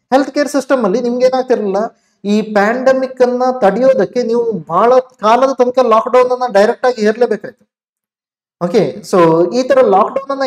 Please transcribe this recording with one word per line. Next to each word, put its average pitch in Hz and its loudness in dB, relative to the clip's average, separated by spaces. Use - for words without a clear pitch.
ಹೆಲ್ತ್ 277 0
ಕೇರ್ 294 -2
system 262 -2
ಅಲ್ಲಿ 202 -2
ನಿಮ್ಗೆ 247 -2
ಏನಾಗ್ತಿರ್ಲಿಲ್ಲ, 247 -2
ಈ 208 0
pandemic 254 0
ಅನ್ನ 247 0
ತಡೆಯೋದಕ್ಕೆ 226 0
ನೀವು 226 -2
ಬಹಳ 185 0
ಕಾಲದ 254 0
ತನಕ 247 -2
lockdown 247 2
ಅನ್ನ 247 -4
direct 214 2
ಆಗಿ 240 -2
ಹೇರ್ಲೇಬೇಕಾಯ್ತು. 214 -4
Okay, 175 -2
so 170 2
ಈ 254 0
ತರ 262 0
lockdown 220 0
ಅನ್ನ 269 -6